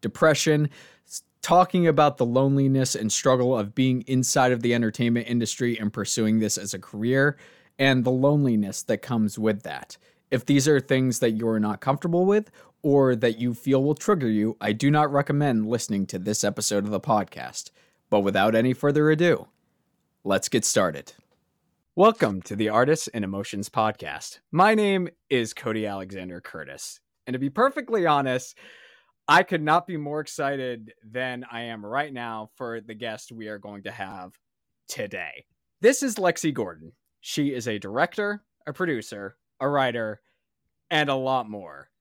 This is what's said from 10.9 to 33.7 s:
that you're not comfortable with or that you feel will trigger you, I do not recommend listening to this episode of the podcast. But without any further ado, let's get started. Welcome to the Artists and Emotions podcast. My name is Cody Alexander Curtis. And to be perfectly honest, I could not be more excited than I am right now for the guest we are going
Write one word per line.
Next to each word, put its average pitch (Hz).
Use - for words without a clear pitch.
that 120
you're 110
not 107
comfortable 170
with 208
or 139
that 113
you 120
feel 135
will 147
trigger 151
you, 107
I 107
do 139
not 151
recommend 139
listening 107
to 92
this 107
episode 101
of 107
the 98
podcast. 90
But 107
without 98
any 120
further 147
ado, 156
let's 98
get 113
started. 82
Welcome 170
to 107
the 107
Artists 127
and 107
Emotions 101
podcast. 104
My 196
name 196
is 120
Cody 110
Alexander 95
Curtis. -
And 127
to 131
be 139
perfectly 226
honest, 135
I 170
could 180
not 160
be 175
more 147
excited 131
than 123
I 117
am 113
right 139
now 113
for 117
the 110
guest 110
we 110
are 104
going 101